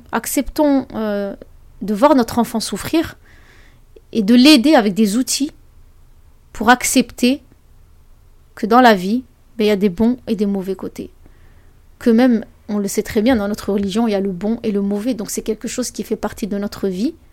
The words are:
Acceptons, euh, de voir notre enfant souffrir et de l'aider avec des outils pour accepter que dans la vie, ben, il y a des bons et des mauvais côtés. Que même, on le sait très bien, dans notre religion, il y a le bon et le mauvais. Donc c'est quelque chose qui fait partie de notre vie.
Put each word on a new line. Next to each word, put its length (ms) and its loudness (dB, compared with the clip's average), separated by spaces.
Acceptons, 840 -2
euh, 400 -4
de 100 -4
voir 220 4
notre 240 0
enfant 200 -2
souffrir 580 -4
et 100 0
de 100 4
l'aider 400 6
avec 220 2
des 220 2
outils 340 -4
pour 160 0
accepter 760 0
que 100 -6
dans 160 6
la 140 8
vie, 280 -2
ben, 80 0
il 20 2
y 40 2
a 40 2
des 140 2
bons 280 0
et 80 -2
des 120 -2
mauvais 280 -4
côtés. 360 -12
Que 100 0
même, 360 4
on 120 -4
le 80 -4
sait 160 -4
très 180 -4
bien, 140 2
dans 120 -2
notre 260 -4
religion, 340 -2
il 40 -2
y 40 0
a 60 -2
le 100 -4
bon 320 -4
et 80 -4
le 100 -2
mauvais. 320 -4
Donc 160 -10
c'est 140 -8
quelque 240 -6
chose 240 -8
qui 120 -8
fait 120 -6
partie 320 -6
de 100 -6
notre 300 -6
vie. 260 -4